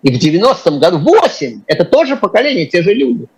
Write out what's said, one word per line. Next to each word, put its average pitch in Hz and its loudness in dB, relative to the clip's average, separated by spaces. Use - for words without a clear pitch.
и 131 0
в 123 -2
девяностом 156 0
году, 165 2
восемь, 202 0
это 165 0
тоже 269 0
поколение, 208 -2
те 175 -2
же 196 2
люди. 120 -2